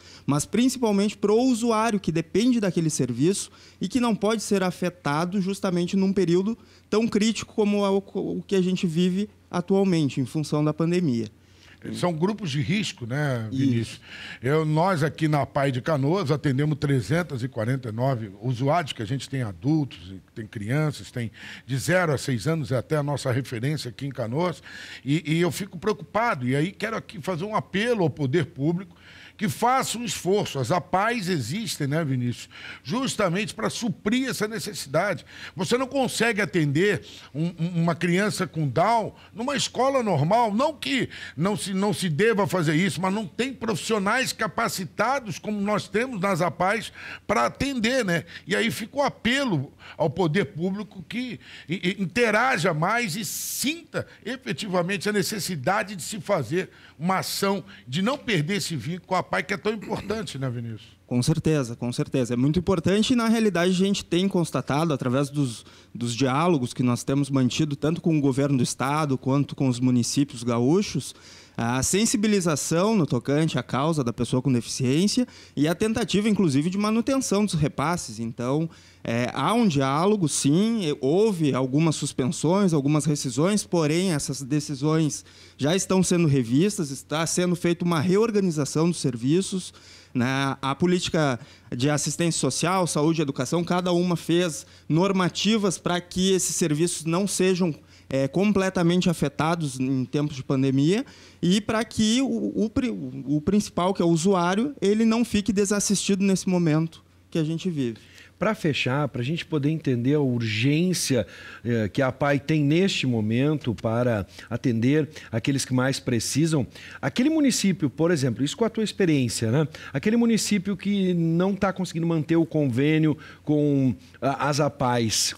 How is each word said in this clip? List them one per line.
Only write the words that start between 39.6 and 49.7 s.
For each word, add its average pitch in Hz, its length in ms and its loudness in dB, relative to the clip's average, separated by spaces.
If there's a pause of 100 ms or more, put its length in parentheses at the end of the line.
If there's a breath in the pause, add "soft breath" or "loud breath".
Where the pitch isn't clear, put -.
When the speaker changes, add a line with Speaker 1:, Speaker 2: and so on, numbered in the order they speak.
Speaker 2:
normal. 202 520 2
Não 285 200 2
que 254 340 -2 (280 loud breath)
não 190 200 0
se, 196 180 -6
não 196 180 2
se 180 160 -2
deva 202 380 2
fazer 151 280 0
isso, 156 260 0
mas 190 120 0
não 214 140 -4
tem 247 260 -4
profissionais 220 800 -2
capacitados 220 1080 -2
como 208 220 -6
nós 202 280 -2
temos 233 320 -2
nas 190 200 0
apais 180 520 -2 (340 loud breath)
pra 233 200 2
atender, 254 580 0
né? 170 200 0 (220 loud breath)
E 165 80 -2
aí 214 160 2
fica - 280 -8
o 285 40 4
apelo 233 720 0 (240 loud breath)